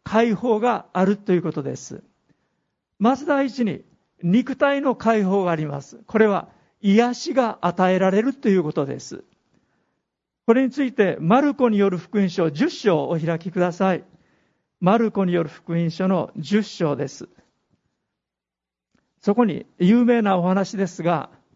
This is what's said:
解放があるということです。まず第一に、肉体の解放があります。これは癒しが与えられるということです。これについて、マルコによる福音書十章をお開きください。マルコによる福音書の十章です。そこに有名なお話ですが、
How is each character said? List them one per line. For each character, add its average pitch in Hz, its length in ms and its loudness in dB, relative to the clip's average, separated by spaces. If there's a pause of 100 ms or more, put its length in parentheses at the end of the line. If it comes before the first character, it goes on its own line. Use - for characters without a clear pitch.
解 226 320 0
放 220 240 0
が 226 340 -2
あ 185 120 0
る 202 120 2
と 202 160 -4
い 180 60 4
う 160 40 -2
こ 170 100 -6
と 151 100 -6
で 131 140 -8
す。 - 260 -16 (960)
ま 247 180 2
ず 277 100 -14
第 277 200 2
一 240 180 -4
に、 175 200 -6 (380)
肉 233 320 0
体 277 260 0
の 277 140 0
解 220 300 0
放 190 180 2
が 175 80 0
あ 165 60 0
り 156 100 -4
ま 143 140 -8
す。 - 260 -20
こ - 120 -2
れ 220 100 6
は 190 200 -2 (320)
癒 220 340 4
し 294 200 -8
が 233 260 0
与 185 340 0
え 185 40 0
ら 190 140 2
れ 208 100 2
る 262 100 -2
と 262 160 -4
い 196 80 4
う 180 60 2
こ 151 100 -6
と 143 140 -2
で 131 140 -10
す。 - 240 -16 (1200)
こ 226 80 4
れ 262 80 4
に 262 80 0
つ 294 140 -4
い 247 80 -4
て、 185 280 0
マ 190 200 4
ル 285 140 0
コ 254 140 2
に 214 100 0
よ 196 120 2
る 180 80 -4
福 208 200 -6
音 190 120 0
書 165 200 0
十 165 180 -2
章 190 300 0
を 139 120 -4
お 165 80 -2
開 160 220 -4
き 175 100 -10
く 175 80 -6
だ 175 140 0
さ 190 220 0
い。 - 100 -8 (760)
マ 190 180 4
ル 226 120 0
コ 190 140 -2
に 175 80 0
よ 175 100 2
る 156 60 -6
福 - 240 -14
音 170 180 -2
書 185 160 -4
の 185 300 0
十 180 260 -2
章 160 320 -4
で 143 140 -6
す。 - 200 -16 (1900)
そ 202 140 0
こ 240 100 2
に 175 220 -4 (120)
有 226 260 4
名 233 180 4
な 196 160 2
お 175 40 0
話 185 340 0
で 190 100 -2
す 175 160 -10
が、 160 280 -2 (260)